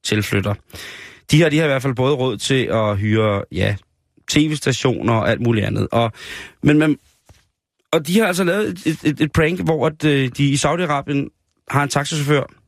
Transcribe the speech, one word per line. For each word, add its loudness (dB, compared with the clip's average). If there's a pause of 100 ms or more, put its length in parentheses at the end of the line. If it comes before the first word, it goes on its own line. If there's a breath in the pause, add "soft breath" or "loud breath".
tilflytter? -2 (760 loud breath)
De 4
her, 6
de 2
har 2
i 0
hvert 0
fald -2
både 2
råd -2
til 0
at 0
hyre, 2
ja, -2 (560)
T -2
V-stationer 0
og 0
alt -2
muligt 0
andet. -2
Og, 0 (520 loud breath)
men 6
man, 2 (960)
og 0
de 4
har 2
altså 0
lavet 0 (180)
et, -2
et, 0
et 0
prank, 2
hvor 0
at, -4
øh, 2
de 2
i 2
Saudi-Arabien -2 (400)
har 2
en -2
taxachauffør 0 (240)